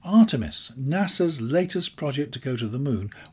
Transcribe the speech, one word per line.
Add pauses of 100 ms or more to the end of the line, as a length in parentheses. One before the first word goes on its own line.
Artemis,
nasa's
latest
project
to
go
to
the
moon, (220)